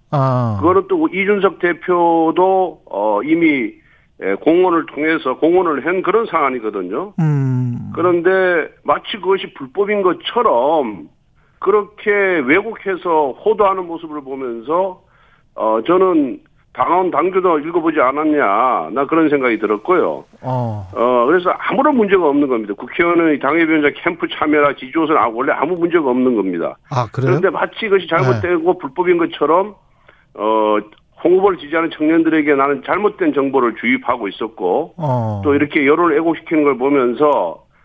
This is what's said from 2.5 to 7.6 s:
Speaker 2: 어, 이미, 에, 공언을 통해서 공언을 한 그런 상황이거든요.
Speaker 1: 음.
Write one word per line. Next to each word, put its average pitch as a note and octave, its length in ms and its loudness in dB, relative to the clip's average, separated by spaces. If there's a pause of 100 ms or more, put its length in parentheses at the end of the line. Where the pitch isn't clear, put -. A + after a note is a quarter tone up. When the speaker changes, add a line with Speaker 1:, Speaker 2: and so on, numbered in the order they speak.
Speaker 2:
어, G#2 340 -2
이미, D3+ 480 0 (480)
에, F#2+ 140 -2
공언을 E3 520 2
통해서 D3 520 -2
공언을 D#3+ 480 2
한 F3+ 160 -2
그런 G#3 240 0
상황이거든요. B2+ 920 -4
Speaker 1:
음. B2+ 760 -2